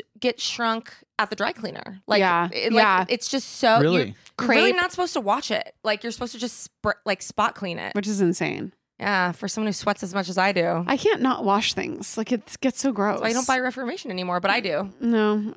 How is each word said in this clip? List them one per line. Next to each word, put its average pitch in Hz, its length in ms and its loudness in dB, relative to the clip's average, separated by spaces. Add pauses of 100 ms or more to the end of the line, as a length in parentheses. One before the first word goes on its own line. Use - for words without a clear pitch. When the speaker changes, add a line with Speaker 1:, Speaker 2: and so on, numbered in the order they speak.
(220)
Speaker 1:
get 240 180 0
shrunk 226 540 -4 (260)
at 208 120 0
the 208 60 -6
dry 226 160 0
cleaner. 190 540 -12
Like, 208 120 4
Speaker 2:
Yeah. 175 340 4
Speaker 1:
it, - 180 -2
like, 226 120 6
Speaker 2:
Yeah. 190 260 4
Speaker 1:
it's 247 200 -2
just - 300 -4
so, 226 220 6
Speaker 3:
Really? 160 160 4
Speaker 1:
you're, 151 80 2 (360)
you're 247 80 0
really 226 240 6
Speaker 2:
Crepe. 370 40 0
Speaker 1:
not 359 140 0
supposed 359 240 -4
to 311 60 -2
wash 220 300 -2
it. - 320 -2
Like, 214 200 0
you're 233 100 -6
supposed 240 200 -8
to 247 60 -14
just 233 300 -8 (140)
spr-, 208 100 2 (140)
like, 196 160 0
spot - 320 -2
clean 175 240 -8
it. - 160 -8
Speaker 2:
Which 202 120 -2
is 202 140 -2
insane. 170 540 0 (260)
Speaker 1:
Yeah, 185 320 0
for 196 160 -8
someone 220 200 -4
who 202 40 0
sweats 202 300 -4
as 180 100 -8
much 190 160 -4
as 180 80 -8
I 190 160 2
do. 170 340 0
Speaker 2:
I 262 120 2
can't 415 240 2
not 262 200 0
wash 202 300 2
things. - 460 -6
Like, 220 140 -4
it 226 100 0 (180)
gets 262 200 0
so 269 120 0
gross. 202 280 0
Speaker 1:
So - 40 -2
I 220 80 0
don't 254 140 0
buy 262 140 2
Reformation 254 500 -6
anymore, 180 300 -2
but 190 100 2
I 208 100 2
do. 185 300 -2 (100)
Speaker 2:
No, 214 560 2